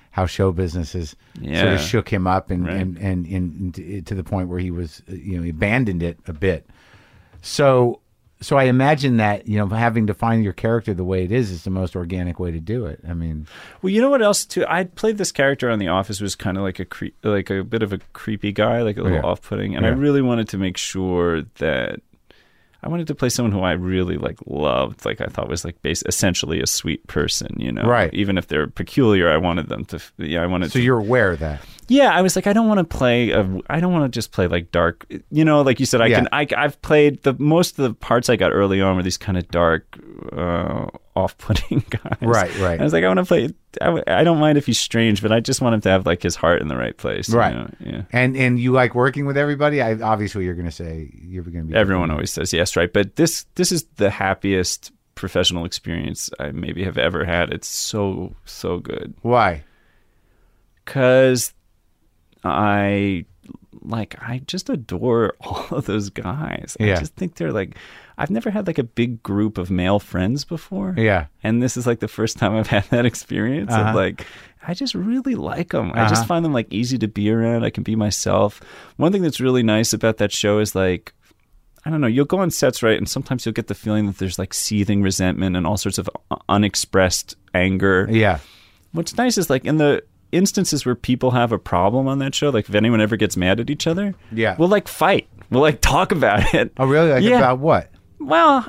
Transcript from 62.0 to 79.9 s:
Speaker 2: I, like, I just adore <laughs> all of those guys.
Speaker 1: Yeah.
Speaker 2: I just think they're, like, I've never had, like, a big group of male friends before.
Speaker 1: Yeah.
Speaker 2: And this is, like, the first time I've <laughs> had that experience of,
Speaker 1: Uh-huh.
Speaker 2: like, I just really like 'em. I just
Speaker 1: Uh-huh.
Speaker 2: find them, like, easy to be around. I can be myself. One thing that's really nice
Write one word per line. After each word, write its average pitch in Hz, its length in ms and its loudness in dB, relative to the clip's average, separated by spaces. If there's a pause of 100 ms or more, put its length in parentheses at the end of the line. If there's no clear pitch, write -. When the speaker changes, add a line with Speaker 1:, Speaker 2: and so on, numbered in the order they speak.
Speaker 2:
I, 101 800 0 (580)
like, 110 400 -8
I 123 240 -8
just - 240 -10
adore 117 680 0
<laughs> - 40 -20
all - 300 -10
of 135 160 -4
those 101 240 -2
guys. 101 680 -8
Speaker 1:
Yeah. 104 160 2
Speaker 2:
I 85 60 0
just 78 160 -8
think 180 200 -8
they're, 165 160 -4
like, 101 240 -6 (420)
I've - 120 -4
never 226 200 -2
had, 196 160 -4
like, 165 120 -4
a 131 60 0
big 120 380 -4
group 104 360 -2
of 90 120 -4
male 95 280 2
friends 104 460 -2
before. 185 520 -8
Speaker 1:
Yeah. 101 300 2 (160)
Speaker 2:
And 117 200 0
this 127 140 -2
is, 123 100 -4
like, 117 140 0
the 110 80 -4
first - 300 -4
time 104 160 0
I've 110 120 0
<laughs> - 20 -6
had 101 220 2
that 120 160 2
experience 120 680 -4
of, 110 80 2
Speaker 1:
Uh-huh. 107 160 2
Speaker 2:
like, 95 300 -2 (400)
I 175 80 -4
just 262 200 -6
really 233 400 -2
like 151 400 -6
'em. 110 200 -2
I 113 140 0
just 110 140 4
Speaker 1:
Uh-huh. - 20 -2
Speaker 2:
find 165 200 0
them, 156 80 0
like, 117 200 0
easy 123 260 -2
to 107 100 0
be 104 220 0
around. 113 340 2
I 110 60 0
can 104 120 -6
be 110 140 -2
myself. 104 640 0 (360)
One 160 160 2
thing 202 100 0
that's 151 180 -2
really 127 220 4
nice 110 300 2